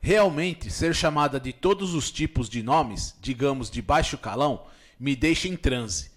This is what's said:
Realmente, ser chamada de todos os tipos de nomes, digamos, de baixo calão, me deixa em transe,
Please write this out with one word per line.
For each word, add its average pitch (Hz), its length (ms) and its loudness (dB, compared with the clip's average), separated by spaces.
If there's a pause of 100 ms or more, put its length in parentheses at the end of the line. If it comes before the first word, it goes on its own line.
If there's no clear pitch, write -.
Realmente, 175 720 2
ser 165 200 0
chamada 147 460 2
de 127 140 -6
todos 190 420 0
os 147 160 -2
tipos 131 380 -2
de 110 160 -6
nomes, 120 560 0
digamos, 135 500 -2
de 123 100 -6
baixo 143 380 0
calão, 123 480 -2 (320)
me 135 160 -2
deixa 156 320 0
em 185 100 -4
transe, 123 600 -4